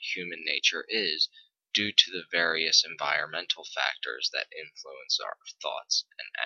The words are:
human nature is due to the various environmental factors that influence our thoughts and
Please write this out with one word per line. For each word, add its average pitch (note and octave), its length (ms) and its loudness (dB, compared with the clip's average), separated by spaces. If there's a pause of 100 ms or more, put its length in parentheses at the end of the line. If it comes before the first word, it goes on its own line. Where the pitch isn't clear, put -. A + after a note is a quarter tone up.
(140)
human F2 300 -6
nature - 440 0
is E2+ 400 2 (440)
due G#2 200 2
to - 180 8
the F2 220 -6
various D#2+ 560 4
environmental D#2+ 760 -2 (100)
factors B1+ 580 -2
that - 160 -4 (100)
influence - 640 -6
our - 140 -8 (260)
thoughts - 440 -2 (120)
and - 100 -14 (180)